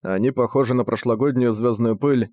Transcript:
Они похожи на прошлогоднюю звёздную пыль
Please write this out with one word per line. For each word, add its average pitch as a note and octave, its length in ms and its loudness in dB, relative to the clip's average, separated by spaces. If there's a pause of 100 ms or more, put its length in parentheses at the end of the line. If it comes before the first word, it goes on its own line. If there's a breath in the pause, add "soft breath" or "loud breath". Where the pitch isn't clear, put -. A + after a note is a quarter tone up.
Они F#2+ 280 0
похожи B2+ 440 0
на B2 100 0
прошлогоднюю A#2+ 680 0
звёздную A2+ 440 0
пыль C3+ 360 0